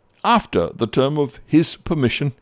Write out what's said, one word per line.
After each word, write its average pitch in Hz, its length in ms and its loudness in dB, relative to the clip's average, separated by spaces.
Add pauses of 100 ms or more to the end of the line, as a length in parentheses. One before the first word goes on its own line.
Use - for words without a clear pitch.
(240)
after 147 440 0
the 113 180 -6
term 139 320 0
of 139 280 -4
his 156 300 2
permission 143 640 -2